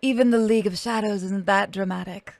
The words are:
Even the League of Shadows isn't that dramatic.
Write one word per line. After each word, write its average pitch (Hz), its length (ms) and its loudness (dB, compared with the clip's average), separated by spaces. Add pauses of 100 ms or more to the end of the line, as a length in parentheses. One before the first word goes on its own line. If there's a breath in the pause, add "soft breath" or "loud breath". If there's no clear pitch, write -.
Even 254 280 4
the 233 80 4
League 220 280 4
of 180 120 -2
Shadows 214 440 -2
isn't 190 240 -4
that 196 240 2
dramatic. 185 680 -8